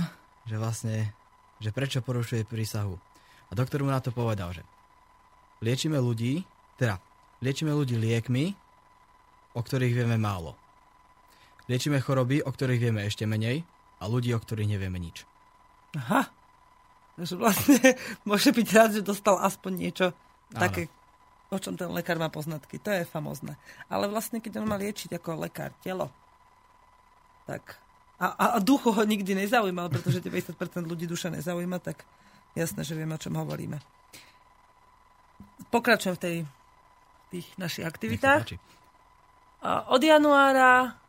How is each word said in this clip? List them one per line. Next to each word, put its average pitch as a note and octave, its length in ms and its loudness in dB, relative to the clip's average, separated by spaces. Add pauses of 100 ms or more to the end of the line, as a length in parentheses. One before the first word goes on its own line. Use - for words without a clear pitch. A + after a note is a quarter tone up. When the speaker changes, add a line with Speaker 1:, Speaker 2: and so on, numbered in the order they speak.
(480)
Speaker 1:
že A2 80 -6
vlastne, A2 560 -2 (480)
že G#2+ 160 -6
prečo C3+ 240 -4
porušuje A#2+ 480 -2
prísahu. G#2+ 480 -4 (540)
A F#2+ 80 -8
doktor C3+ 260 0
mu C#3 80 0
na C3 80 0
to A#2+ 160 -4
povedal, G2+ 400 -2
že D#2+ 80 -14 (960)
liečíme C3+ 400 0
ľudí, B2 460 0 (340)
teda G#2+ 220 0 (420)
liečíme D3 320 0
ľudí B2+ 240 0
liekmi, B2 560 0 (1000)
o - 20 -2
ktorých B2+ 320 0
vieme A#2+ 240 2
málo. G2 400 -2 (1120)
Liečíme C3 320 0
choroby, C3 400 2
o D3 100 -2
ktorých B2+ 300 0
vieme A2+ 240 2
ešte G#2 240 -4
menej, A2+ 400 -2 (320)
a F#2 80 -8
ľudí, A#2+ 240 0
o A#2 80 0
ktorých G#2 400 -2
nevieme F#2+ 160 -4
nič. F2 320 -10 (720)
Speaker 2:
Aha. G#3 320 0 (920)
Takže F3 160 -8
vlastne A3+ 440 4 (260)
<laughs> - 240 -10
môže G#3 240 6
byť A#3 180 2
rád, A3 240 8
že G#3+ 80 -2
dostal G3 380 2
aspoň F#3+ 340 -2
niečo F3 380 0
Speaker 1:
Áno. - 480 -14
Speaker 2:
také, D#3+ 260 0 (600)
o G3 80 -2
čom F#3+ 160 -8
ten E3+ 160 -6
lekár E3+ 320 -2
má D#3+ 80 0
poznatky. D#3 500 -10
To G#3 140 -4
je F3 160 0
famózne. D3 480 -8 (320)
Ale G3 180 -2
vlastne, A3 320 -6
keď G#3+ 220 -8
on G#3+ 80 -2
má G#3 80 -2
liečiť G3 400 -8
ako D#3+ 320 -8
lekár C#3+ 320 -10
telo, F3+ 320 -6 (1400)
tak - 320 -12 (380)
a, F3+ 160 0
a, - 100 2 (100)
a - 40 2
duchu A#3+ 320 4
ho G#3+ 160 2
nikdy G3+ 240 0
nezaujímal, G3 560 0
pretože E3 320 0
deväťdesiat F3 400 -6
percent F3 260 -6
ľudí E3+ 220 -6
duša E3+ 240 -6
nezaujíma, F3 480 -6
tak - 240 -12 (500)
jasné, E3 300 -4
že D3+ 100 -8
vieme, D#3 220 -6
o D#3 60 -12
čom D#3+ 180 -8
hovoríme. D3+ 400 -6 (1900)
Pokračujem A3 480 2
v - 20 -20
tej, F3 140 -2 (960)
tých F3 240 -12
našich F3 320 -6
aktivitách. A#3 560 2
Speaker 1:
Nech - 80 -10
sa - 80 -10
páči. - 0 - (1000)
Speaker 2:
A - 320 -2
od B3+ 120 6
januára, C4+ 920 6 (140)